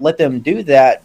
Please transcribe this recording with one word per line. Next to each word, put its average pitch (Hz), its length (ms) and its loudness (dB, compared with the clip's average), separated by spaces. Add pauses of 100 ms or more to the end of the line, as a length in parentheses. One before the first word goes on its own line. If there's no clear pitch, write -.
let 160 160 -2
them 135 240 -2
do 175 220 -6
that. 135 420 2